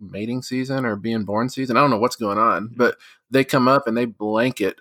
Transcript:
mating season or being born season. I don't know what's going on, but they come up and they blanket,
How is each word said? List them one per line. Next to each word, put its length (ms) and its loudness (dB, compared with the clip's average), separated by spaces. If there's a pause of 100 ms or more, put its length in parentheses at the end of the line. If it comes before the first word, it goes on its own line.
mating 420 -8
season 420 -4
or 120 -2
being 280 -4
born 240 -2
season. 280 -4
I 40 6
don't 100 6
know 80 2
what's 180 0
going 220 -2
on, 360 2
but 220 2 (340)
they 140 4
come 240 2
up 180 4
and 100 0
they 100 0
blanket, 760 -2